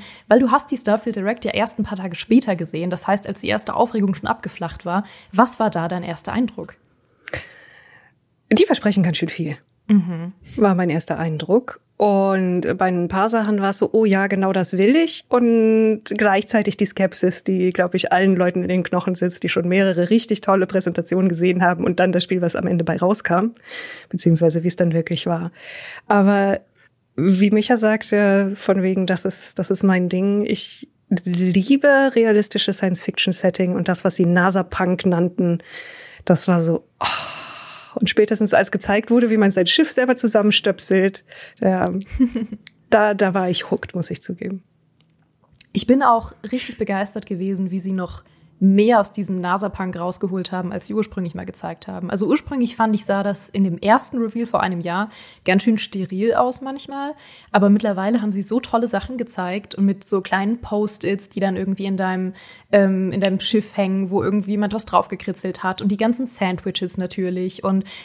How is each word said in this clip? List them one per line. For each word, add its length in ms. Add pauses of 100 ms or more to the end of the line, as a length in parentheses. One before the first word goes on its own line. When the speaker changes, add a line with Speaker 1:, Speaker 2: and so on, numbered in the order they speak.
(300)
Speaker 1:
weil 100
du 100
hast 220
die 60
Starfield 400
Direct 260
ja 80
erst 260
ein 60
paar 140
Tage 180
später 400
gesehen, 340
das 160
heißt, 220
als 140
die 80
erste 240
Aufregung 420
schon 120
abgeflacht 580
war. 180 (300)
Was 260
war 100
da 200
dein 140
erster 280
Eindruck? 440 (1700)
Speaker 2:
Die 160
versprechen 380
ganz 140
schön 100
viel, 300 (300)
Speaker 1:
Mhm. 440 (240)
Speaker 2:
war 180
mein 160
erster 300
Eindruck. 640 (200)
Und 600 (160)
bei 80
ein 240
paar 180
Sachen 320
war 120
es 80
so, 120
„Oh 140
ja, 220
genau 260
das 240
will 180
ich.“ 320
Und 760
gleichzeitig 720
die 80
Skepsis, 580
die, 300
glaub 200
ich, 200
allen 240
Leuten 240
in 80
den 140
Knochen 320
sitzt, 280
die 60
schon 180
mehrere 420
richtig 300
tolle 260
Präsentationen 640
gesehen 340
haben 220
und 160
dann 140
das 100
Spiel, 180
was 140
am 120
Ende 180
bei 100
rauskam, 520 (600)
beziehungsweise 560
wie 60
es 80
dann 160
wirklich 320
war. 260 (560)
Aber 540 (560)
wie 340
Micha 240
sagte, 840
von 240
wegen, 240
„Das 200
ist, 340
das 100
ist 140
mein 240
Ding“, 380
ich 420 (220)
liebe 1040
realistische 560
Science-Fiction-Setting 1040
und 140
das, 160
was 100
sie 100
nasa-Punk 800
nannten, 560 (600)
das 240
war 160
so, 220 (160)
oh. 40 (880)
Und 120
spätestens 460
als 180
gezeigt 380
wurde, 220
wie 40
man 140
sein 160
Schiff 260
selber 240
zusammenstöpselt, 1120 (340)
ja, 320 (480)
<laughs> 520
da, 240
da 180
war 160
ich 220
hooked, 240
muss 160
ich 100
zugeben. 420 (1080)
Speaker 1:
Ich 140
bin 160
auch 300 (160)
richtig 280
begeistert 480
gewesen, 460
wie 80
sie 120
noch 320 (380)
mehr 380
aus 140
diesem 240
nasa-Punk 600
rausgeholt 540
haben, 220
als 120
sie 80
ursprünglich 400
mal 120
gezeigt 420
haben. 240
Also 160
ursprünglich 480
fand 180
ich, 120
sah 180
das 240
in 160
dem 140
ersten 400
Reveal 280
vor 140
einem 220
Jahr 280 (360)
ganz 180
schön 140
steril 560
aus 260
manchmal. 540 (400)
Aber 160
mittlerweile 520
haben 120
sie 80
so 180
tolle 300
Sachen 280
gezeigt 580
und 100
mit 180
so 160
kleinen 400
Post-its, 720
die 100
dann 160
irgendwie 300
in 100
deinem, 380 (400)
ähm, 400
in 80
deinem 180
Schiff 380
hängen, 320
wo 120
irgendwie 300
jemand 220
was 100
draufgekritzelt 800
hat 180
und 60
die 80
ganzen 320
Sandwiches 720
natürlich 640
und, 220 (200)